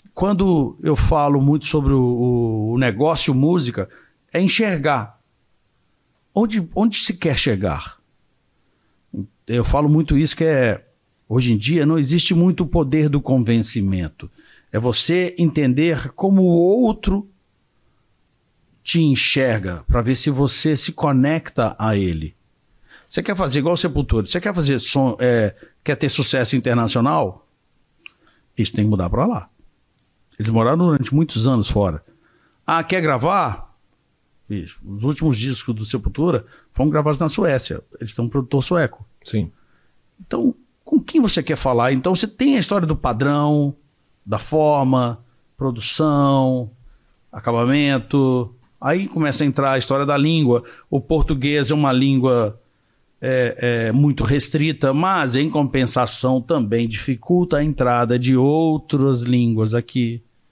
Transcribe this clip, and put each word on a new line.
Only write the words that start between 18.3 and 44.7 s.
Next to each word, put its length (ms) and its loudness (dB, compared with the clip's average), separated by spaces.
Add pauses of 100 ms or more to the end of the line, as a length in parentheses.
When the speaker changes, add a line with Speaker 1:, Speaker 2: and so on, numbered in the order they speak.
Speaker 1:
te 180 0
enxerga, 880 0
pra 160 2
ver 120 0
se 140 -2
você 480 0
se 140 -4
conecta 880 0
a 160 0
ele. 400 -4 (720)
Você 160 -6
quer 120 -4
fazer 240 -2
igual 160 0
Sepultura? 520 -2
Você 120 -4
quer 140 -4
fazer 260 0
som, 400 0
é, 360 2 (280)
quer 120 -2
ter 140 -2
sucesso 460 0
internacional? 920 0 (1080)
Isso 180 -2
tem 120 0
que 40 2
mudar 200 0
pra 160 0
lá. 240 -4 (880)
Eles 140 -2
moraram 260 2
durante 360 2
muitos 340 0
anos 240 0
fora. 320 -2 (640)
Ah, 180 0
quer 180 -2
gravar? 720 -2 (720)
Bicho, 380 -10
os 180 -10
últimos 340 0
discos 360 -6
do 120 -8
Sepultura 600 -2 (260)
foram 200 0
gravados 280 0
na 80 0
Suécia. 540 -2 (180)
Eles 140 -12
têm 100 -4
um 60 -4
produtor 340 -2
sueco. 400 -2 (220)
Speaker 2:
Sim. 260 -4 (680)
Speaker 1:
Então, 340 -2 (320)
com 140 0
quem 200 0
você 220 2
quer 140 -4
falar? 360 0
Então, 220 0
você 140 -2
tem 280 0
a 40 2
história 280 0
do 80 0
padrão, 800 0 (500)
da 140 -4
forma, 840 0 (340)